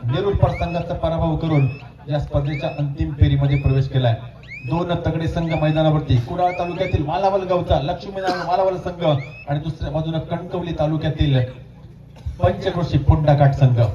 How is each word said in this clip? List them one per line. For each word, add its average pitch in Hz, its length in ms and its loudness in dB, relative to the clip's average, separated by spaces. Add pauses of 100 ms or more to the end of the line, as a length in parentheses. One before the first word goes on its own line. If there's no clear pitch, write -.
नेरुरपाड 180 460 2
संघाचा 170 440 -4
पराभव 165 420 -2
करून 147 320 2 (400)
या 147 120 -2
स्पर्धेच्या 147 580 -2
अंतिम 147 340 -4
फेरीमध्ये 139 460 4
प्रवेश 135 300 2
केलाय. 127 260 2 (520)
दोन 170 240 -2 (160)
तगडे 165 220 -2
संघ 165 240 -2
मैदानावरती. 151 640 2
कुडाळ 175 420 0
तालुक्यातील 175 480 -2
मालावल 190 400 0
गावचा 175 340 2
लक्ष्मीनारायण 180 680 -4
मालावल 185 300 2
संघ 170 280 -6 (440)
आणि 147 100 0
दुसऱ्या 156 320 -6
बाजूला 160 280 -2
कणकवली 170 600 -6
तालुक्यातील 151 600 2 (1000)
पंचक्रोशी 180 580 0
फोंडा 151 360 4
गट 139 180 6
संघ. 120 280 4 (140)